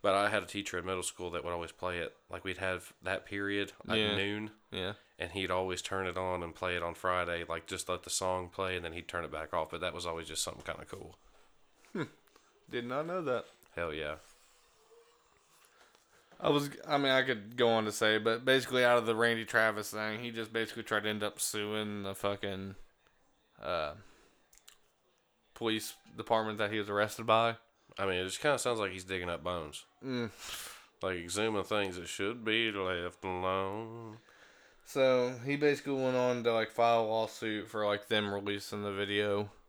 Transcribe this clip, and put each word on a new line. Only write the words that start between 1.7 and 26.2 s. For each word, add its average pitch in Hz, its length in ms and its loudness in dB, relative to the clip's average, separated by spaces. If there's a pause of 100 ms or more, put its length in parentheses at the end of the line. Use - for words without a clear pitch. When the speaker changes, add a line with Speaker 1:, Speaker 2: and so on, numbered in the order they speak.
Speaker 1:
play 90 260 -4
it. - 160 -6 (160)
Like, 90 120 -10
we'd 92 140 -4
have 92 360 -4 (100)
that 92 240 -4
period 101 460 -4 (140)
at 110 120 0
Speaker 2:
Yeah. 104 180 2
Speaker 1:
noon. 104 340 -2 (200)
Speaker 2:
Yeah. 92 240 -4 (240)
Speaker 1:
And 87 140 -6
he'd 92 180 -2
always 92 320 0
turn 95 240 -2
it 90 100 -4
on 92 260 -2
and 85 120 -8
play 90 200 -2
it 87 80 -2
on 85 120 -4
Friday. 87 520 0
Like, 82 200 -6
just - 240 -6
let 90 140 -4
the - 60 -12
song 92 380 -2
play, 92 280 -4
and 87 80 -4
then 82 100 -6
he'd 85 140 -10
turn 87 160 -4
it 73 60 -8
back 78 220 -6
off. 80 180 0
But 85 120 -6
that 90 100 -2
was 87 140 -8
always 82 200 -6
just 80 160 -6
something - 200 -8
kinda - 240 -8
cool. - 320 -14 (760)
Speaker 2:
Hmm. 165 120 -2 (680)
Did 123 160 -4
not 139 200 -2
know 180 140 -4
that. 127 240 0 (320)
Speaker 1:
Hell 85 160 -4
yeah. 78 220 -4 (2250)
Speaker 2:
I 175 80 0
was, 143 220 4 (180)
I 151 80 2
mean, 139 160 4
I 131 100 6
could 117 360 -2
go 120 100 8
on 113 160 6
to 107 80 0
say, 107 240 4
but 113 300 2
basically 127 360 4
out 123 140 8
of 117 80 4
the 113 100 4
Randy 113 300 2
Travis 110 460 2
thing, 107 300 -4
he 120 100 -6
just 113 200 -6
basically 113 340 -2
tried 104 180 2
to 107 80 0
end 107 120 -2
up 104 180 -4
suing 104 640 -2
the 98 100 -4
fucking, 98 640 -4 (840)
uh, 78 300 -2 (1600)
police 110 400 0 (240)
department 110 400 0